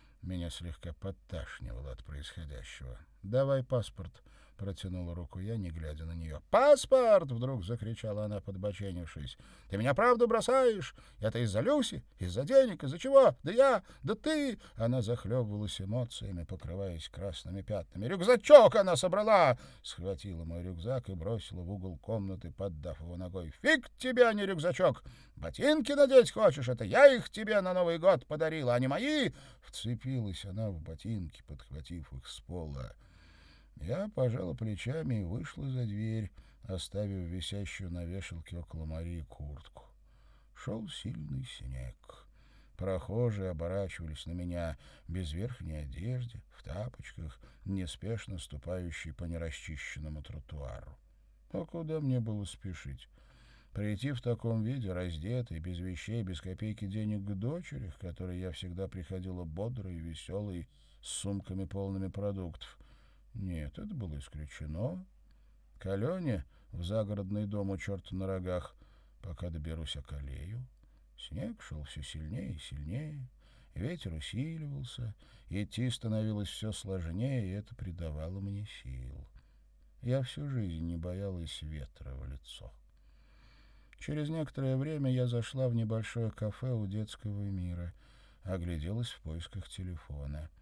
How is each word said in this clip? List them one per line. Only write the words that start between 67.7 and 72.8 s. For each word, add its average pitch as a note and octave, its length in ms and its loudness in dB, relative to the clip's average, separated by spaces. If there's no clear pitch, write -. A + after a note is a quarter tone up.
у G2 80 -4
чёрта - 360 -6
на F#2+ 120 -2
рогах. F2+ 500 -4
Пока F2 280 -6
доберусь, D#2+ 460 -6
околею. C#2+ 680 -10
Снег - 460 -8
шёл D2+ 220 -8
всё D2 180 -10
сильнее D#2 520 -6
и D2+ 40 -8
сильнее. B2+ 720 -8